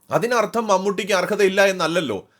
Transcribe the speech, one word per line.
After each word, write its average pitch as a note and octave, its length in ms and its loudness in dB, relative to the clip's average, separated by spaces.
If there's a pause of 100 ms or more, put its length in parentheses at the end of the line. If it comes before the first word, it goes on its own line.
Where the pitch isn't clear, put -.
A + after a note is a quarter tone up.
(100)
അതിനർത്ഥം A3 560 0
മമ്മൂട്ടിക്ക് G3 460 0
അർഹതയില്ല F#3+ 540 2
എന്നല്ലല്ലോ. E3 640 -2 (120)